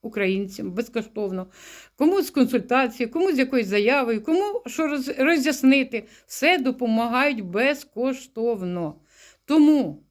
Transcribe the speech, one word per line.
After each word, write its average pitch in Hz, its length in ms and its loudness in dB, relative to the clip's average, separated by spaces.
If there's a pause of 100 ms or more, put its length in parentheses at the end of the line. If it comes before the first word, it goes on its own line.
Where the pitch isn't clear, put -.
українцям 196 680 -4
безкоштовно. 208 760 -6 (500)
Кому 349 260 4
з - 80 -4
консультацією, 247 800 0
кому 370 200 0
з 277 60 0
якоюсь 254 280 0
заявою, 220 560 0
кому 392 440 -2
що 311 220 -2
роз-, 269 360 -4
роз'яснити. 269 800 2 (220)
Все 339 320 2
допомагають 247 840 0
безкоштовно. 220 1500 -4 (500)
Тому 294 680 4